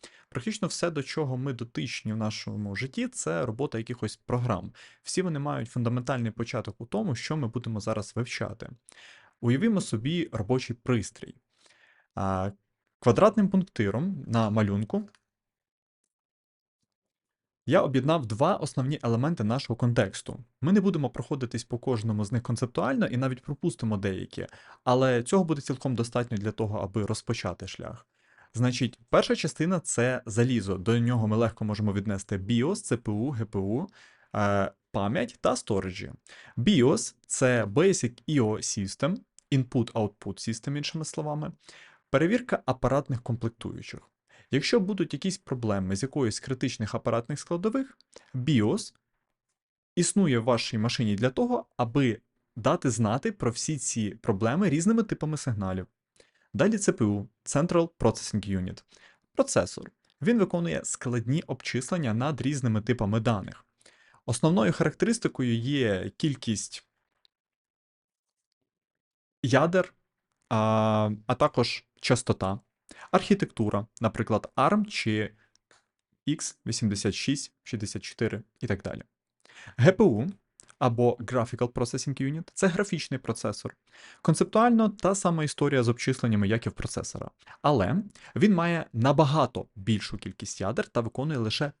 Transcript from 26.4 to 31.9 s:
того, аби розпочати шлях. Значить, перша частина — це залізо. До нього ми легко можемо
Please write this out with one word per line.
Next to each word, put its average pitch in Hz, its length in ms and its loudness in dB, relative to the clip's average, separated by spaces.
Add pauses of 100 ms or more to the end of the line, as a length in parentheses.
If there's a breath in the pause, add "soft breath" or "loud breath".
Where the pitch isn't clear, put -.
того, 107 260 -2
аби 101 280 -2
розпочати 98 600 -4
шлях. - 380 -14 (500 soft breath)
Значить, 123 420 0 (120)
перша 214 260 4
частина — 165 440 0
це 123 460 0
залізо. 107 520 2
До 113 200 2
нього 117 300 2
ми 107 80 2
легко 113 280 0
можемо 104 280 0